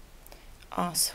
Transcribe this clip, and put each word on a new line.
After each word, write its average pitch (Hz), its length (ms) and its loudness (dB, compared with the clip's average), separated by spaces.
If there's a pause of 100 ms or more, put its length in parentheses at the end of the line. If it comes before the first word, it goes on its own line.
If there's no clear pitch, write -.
(680)
az, 175 460 4